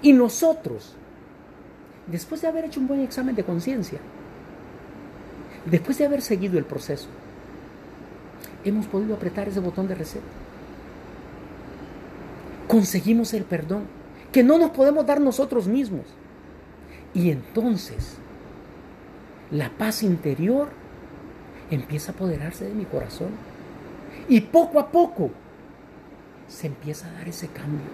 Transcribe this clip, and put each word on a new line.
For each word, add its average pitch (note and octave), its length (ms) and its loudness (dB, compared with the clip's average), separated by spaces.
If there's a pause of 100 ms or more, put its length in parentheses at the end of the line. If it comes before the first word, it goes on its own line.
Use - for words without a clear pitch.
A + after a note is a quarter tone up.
Y C#4+ 120 12
nosotros, B3 800 4 (1120)
después F3 340 -6
de E4 60 2
haber D#4+ 160 0
hecho D#4 160 -6
un C4 80 2
buen C#4 140 2
examen C4 340 -2
de G3+ 80 0
conciencia, F3 560 -2 (1700)
después E3+ 320 2
de D4 80 2
haber C#4+ 160 2
seguido F#3+ 360 0
el C#3+ 60 2
proceso, - 460 -8 (1500)
hemos G3+ 220 0
podido G#3+ 280 -2
apretar G3 360 -4
ese G3 100 -2
botón F#3 300 -2
de F#3 60 -4
reset. - 260 -8 (2500)
Conseguimos G#3+ 640 4
el G3+ 100 0
perdón, F3+ 400 -2 (480)
que C4 100 8
no C#4 160 10
nos E4 140 6
podemos C#4+ 340 6
dar C#4+ 140 4
nosotros C4 480 2
mismos. G3+ 380 0 (1080)
Y F3 160 4
entonces, E3 840 -2 (1400)
la D3 180 -2
paz G#3+ 320 -2
interior F#3 680 2 (1000)
empieza D3 440 -4
a - 20 -10
apoderarse F3 480 -4
de G3+ 100 -6
mi G#3 120 -4
corazón. D3+ 460 -6 (1000)
Y A#3+ 100 10
poco E4 400 6
a C#4+ 80 0
poco, E4+ 440 4 (1160)
se - 200 -10
empieza D3+ 400 -8
a E3 60 -14
dar E3+ 160 -12
ese E3 180 -10
cambio. D3 460 -6